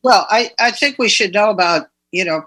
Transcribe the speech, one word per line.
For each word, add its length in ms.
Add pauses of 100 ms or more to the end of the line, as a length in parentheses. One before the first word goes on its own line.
Well, 280
I, 280
I 120
think 280
we 100
should 260
know 160
about, 380 (240)
you 120
know, 220